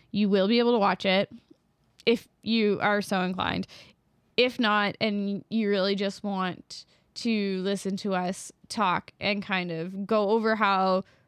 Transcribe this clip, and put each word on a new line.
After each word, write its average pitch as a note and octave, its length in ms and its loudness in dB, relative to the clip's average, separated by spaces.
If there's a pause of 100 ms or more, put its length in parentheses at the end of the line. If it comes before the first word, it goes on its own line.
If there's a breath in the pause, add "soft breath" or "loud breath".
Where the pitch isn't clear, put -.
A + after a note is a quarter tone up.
(120)
you G#3 180 2
will F#3+ 180 4
be A#3 120 4
able A#3+ 120 2
to A#3+ 80 2
watch G3 260 0
it F#3+ 240 2 (760)
if A#3 220 0 (160)
you G#3 380 2
are G#3 200 2
so G3 200 -2
inclined. F3+ 460 -4 (680 loud breath)
If B3 240 2
not, G#3 400 2
and G3+ 500 -2
you G#3+ 200 0
really G3 260 2
just G3 280 -4
want F#3+ 640 -6 (300 soft breath)
to G3+ 460 -2
listen G3 360 -2
to F#3+ 180 -4
us F3+ 360 -4 (160)
talk F#3 520 -2
and G3+ 240 -2
kind F3+ 280 -4
of F#3 360 -6
go G#3+ 240 2
over A3 240 2
how, F#3+ 480 2 (240 soft breath)